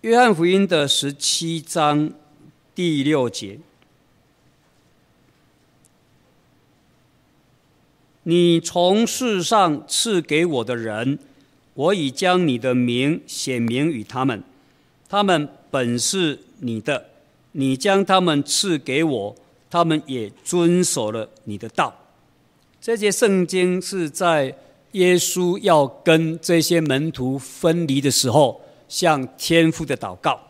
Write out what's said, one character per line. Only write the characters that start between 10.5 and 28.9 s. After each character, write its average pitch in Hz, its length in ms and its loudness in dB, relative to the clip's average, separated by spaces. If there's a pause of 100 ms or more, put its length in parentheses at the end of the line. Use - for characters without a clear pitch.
的 123 100 -4
人， 117 460 -4 (540)
我 156 200 0
已 147 160 -2
将 180 380 0
你 120 100 0
的 123 160 -2
名 127 540 0
显 123 340 -6
明 123 260 0
与 123 140 -6
他 127 220 -6
们。 117 180 -2 (680)
他 202 140 -2
们 165 260 0 (220)
本 120 280 -2
是 165 420 -2 (180)
你 117 220 -6
的， 139 260 -4 (460)
你 135 240 -2
将 196 280 2
他 190 160 4
们 151 240 2
赐 175 340 -2
给 135 240 -2
我， 113 320 -4 (360)
他 170 140 2
们 156 220 2
也 120 240 -8 (140)
遵 175 400 2
守 107 260 -2
了 110 180 -8 (160)
你 104 120 -10
的 113 140 -12
道。” 139 240 -2 (840)
这 226 160 -4
节 208 140 0
圣 190 340 2
经 180 380 0
是 180 260 -6
在 147 480 0 (360)
耶 180 240 4
稣 175 420 0
要 160 280 4
跟 160 520 0
这 170 240 2
些 170 180 2
门 151 300 -2
徒 131 260 -4
分 165 520 -2
离 139 120 0
的 139 80 0
时 127 220 0
候， 131 300 2 (280)
向 151 380 0 (100)